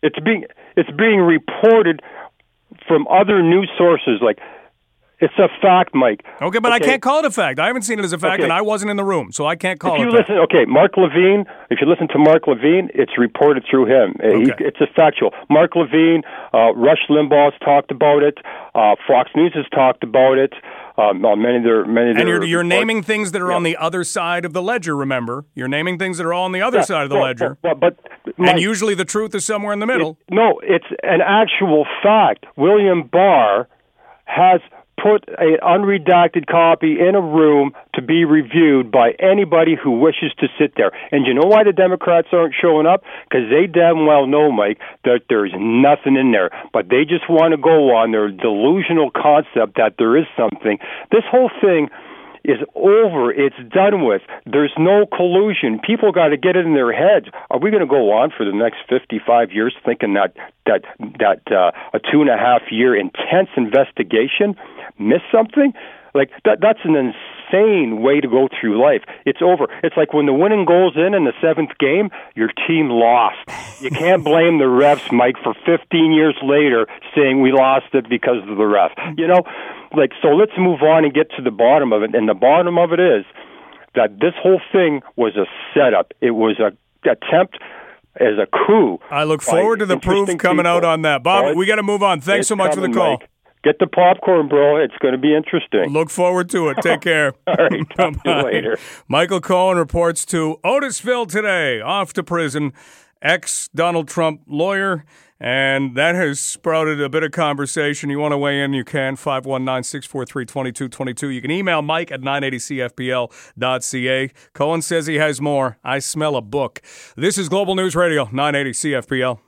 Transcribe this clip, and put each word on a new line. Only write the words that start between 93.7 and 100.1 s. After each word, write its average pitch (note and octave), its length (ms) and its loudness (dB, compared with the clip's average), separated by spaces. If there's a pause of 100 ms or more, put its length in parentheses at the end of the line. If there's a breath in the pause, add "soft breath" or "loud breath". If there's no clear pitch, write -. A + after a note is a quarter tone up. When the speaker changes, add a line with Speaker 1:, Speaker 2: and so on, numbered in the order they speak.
Speaker 1:
the F#3 80 0
popcorn, F3+ 600 2
bro. C#3+ 280 2
It's D3 240 -2
gonna C3 160 -2
be D3 180 0
interesting. D3+ 560 -2
Speaker 2:
Look D#3 200 -2
forward F3+ 400 -2
to E3+ 180 -2
it. C3+ 140 -4
Take D#3 180 0
care. D3+ 400 -2
Speaker 1:
<laughs> - 60 -10
All F3 80 -2
right. D#3+ 420 0
Talk F3 160 0
to C#3+ 120 -10
you E3+ 100 0
Speaker 2:
Bye-bye. C#3 80 -2
Speaker 1:
later. A2 360 -4 (300 loud breath)
Speaker 2:
Michael F3 320 -2
Cohen F#3 380 0
reports E3+ 480 -2